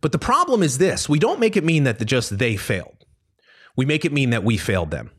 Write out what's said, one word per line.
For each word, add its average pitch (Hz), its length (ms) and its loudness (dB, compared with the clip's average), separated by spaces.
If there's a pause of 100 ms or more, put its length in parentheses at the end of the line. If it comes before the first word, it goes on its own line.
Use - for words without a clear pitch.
But 156 100 0
the 165 60 -2
problem 262 440 2
is 139 140 0
this. 170 320 0
We 147 100 2
don't 269 220 0
make 220 160 2
it 165 80 0
mean 160 200 2
that 117 160 0
the, 113 40 -2
just 113 320 -2
they 113 200 0
failed. - 500 -8 (680)
We 131 100 0
make 151 180 0
it 156 80 0
mean 139 180 0
that 113 140 0
we 113 140 2
failed 90 320 -2
them. 64 280 -8